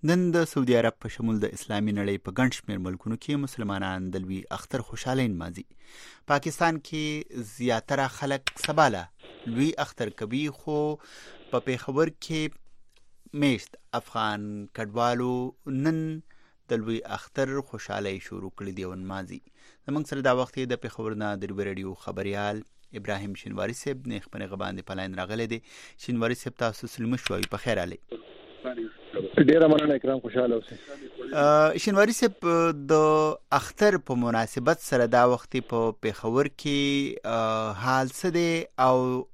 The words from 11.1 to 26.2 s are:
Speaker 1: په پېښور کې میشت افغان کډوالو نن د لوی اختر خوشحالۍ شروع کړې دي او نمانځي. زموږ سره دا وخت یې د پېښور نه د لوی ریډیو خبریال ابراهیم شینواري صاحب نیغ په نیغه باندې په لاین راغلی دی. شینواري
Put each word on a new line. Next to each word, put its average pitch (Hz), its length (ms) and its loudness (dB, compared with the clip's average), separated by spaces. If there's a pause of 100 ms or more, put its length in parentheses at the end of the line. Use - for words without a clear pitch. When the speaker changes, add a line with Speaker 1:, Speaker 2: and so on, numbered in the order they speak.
Speaker 1:
په 120 180 -2
پېښور 139 560 0
کې 151 160 -4 (1040)
میشت 131 340 0 (240)
افغان 104 460 -4 (320)
کډوالو 120 560 0 (480)
نن 160 180 0 (680)
د 117 120 0
لوی 113 200 -4 (160)
اختر 135 360 -4 (140)
خوشحالۍ 101 580 -6
شروع 95 300 -10
کړې 98 180 -8
دي 92 140 -6
او 92 140 -10
نمانځي. 95 360 -10 (460)
زموږ 147 260 -4
سره 139 160 0
دا 127 140 4
وخت 123 160 -6
یې 127 160 -2
د 120 100 -10
پېښور 110 400 -6
نه 104 160 -4
د 98 140 -8
لوی 98 180 -4
ریډیو 95 320 -10
خبریال 101 640 -6 (300)
ابراهیم 101 420 -6
شینواري 104 380 -6
صاحب 131 320 -8
نیغ 104 200 -8
په 107 100 -14
نیغه 98 200 -10
باندې 95 260 -8
په 95 120 -8
لاین 95 200 -6
راغلی 104 320 -4
دی. 113 60 -4 (480)
شینواري 120 340 0